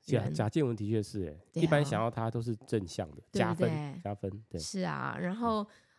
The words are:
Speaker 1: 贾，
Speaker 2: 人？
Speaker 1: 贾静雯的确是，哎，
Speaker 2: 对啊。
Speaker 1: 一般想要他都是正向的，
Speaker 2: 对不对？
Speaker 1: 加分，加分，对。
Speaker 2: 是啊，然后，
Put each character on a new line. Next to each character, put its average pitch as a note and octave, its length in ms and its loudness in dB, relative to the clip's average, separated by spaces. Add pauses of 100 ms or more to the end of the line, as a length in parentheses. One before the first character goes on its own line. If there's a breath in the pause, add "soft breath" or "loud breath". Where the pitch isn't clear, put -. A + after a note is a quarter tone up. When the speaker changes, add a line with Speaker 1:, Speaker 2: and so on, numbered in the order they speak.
Speaker 1:
贾， A2+ 220 0
Speaker 2:
人？ C3+ 100 -2
Speaker 1:
贾 A2 160 2
静 D3+ 180 4
雯 A#2+ 80 2
的 G#2 140 -2
确 A2 140 4
是， G2 240 -4
哎， D2 100 -8 (160)
Speaker 2:
对 E3 100 2
啊。 - 20 6
Speaker 1:
一 - 20 4
般 D3 180 6
想 G#2+ 160 2
要 A2+ 100 2
他 A2+ 200 0
都 A#2 100 -2
是 A2+ 160 -2 (100)
正 G2 220 0
向 F2+ 220 -4
的， C#2+ 60 -16
Speaker 2:
对 - 60 -18
不 - 100 -20
对？ F#3+ 80 2
Speaker 1:
加 F3 140 2
分， D#3+ 480 0
加 G#2 120 -4
分， - 340 -6
对。 E2+ 100 -8
Speaker 2:
是 F#3 220 -6
啊， C#3+ 400 -2
然 F3+ 160 -2
后， A3 300 0 (320 soft breath)